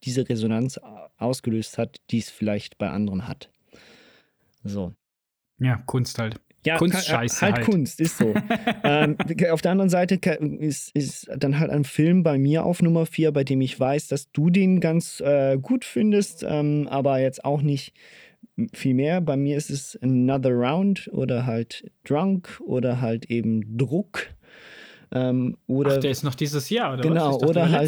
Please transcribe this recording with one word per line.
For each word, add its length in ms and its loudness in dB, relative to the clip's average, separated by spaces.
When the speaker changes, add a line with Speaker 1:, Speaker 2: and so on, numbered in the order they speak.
Speaker 1:
diese 240 -2
Resonanz 500 -2
a-, 400 -20
ausgelöst 600 -4
hat, 220 -4
die 80 0
es 120 -6
vielleicht 480 -4
bei 120 -2
anderen 380 -2
hat. 220 -14
So. 300 -6
Speaker 2:
Ja, 180 2
Kunst 320 -2
halt. 220 -4
Speaker 1:
Ja, 140 4
Speaker 2:
Kunst 160 2
Speaker 1:
ka-, 80 -2
Speaker 2:
scheiße 380 0
Speaker 1:
halt 160 2
Speaker 2:
halt. 100 0
Speaker 1:
Kunst, 340 2
ist 180 0
so. 200 4
Speaker 2:
<laughs> 60 -2
Speaker 1:
Ähm, 320 4
auf 100 0
der 80 2
anderen 200 2
Seite 280 2
ka-, 160 0
ist, 600 -4
ist 420 -4
dann 240 0
halt 100 0
ein 140 0
Film 400 4
bei 120 4
mir 280 2
auf 180 0
Nummer 240 4
vier, 240 0
bei 140 2
dem 160 0
ich 180 -2
weiß, 300 0
dass 240 -6
du 180 2
den 300 4
ganz, 400 0
äh, 360 4
gut 280 -2
findest, 640 0
ähm, 400 0
aber 320 2
jetzt 240 -2
auch 180 0
nicht 320 -2
viel 220 -2
mehr. 260 2
Bei 160 -2
mir 200 0
ist 140 -6
es 320 -10
Another 480 2
Round 640 0
oder 340 -2
halt 440 -6
Drunk 600 -2
oder 360 -2
halt 300 -2
eben 460 -2
Druck. 580 -4
Ähm, 440 0
oder 280 2
Speaker 2:
Ach, 60 2
der 100 0
ist 140 -4
noch 100 -2
dieses 360 -4
Jahr, 240 -2
oder 100 -4
was? 40 2
Speaker 1:
Genau, 220 2
Speaker 2:
Ich 80 0
dachte, 120 2
Speaker 1:
oder 100 2
Speaker 2:
der 20 4
wäre 100 4
Speaker 1:
halt, 160 4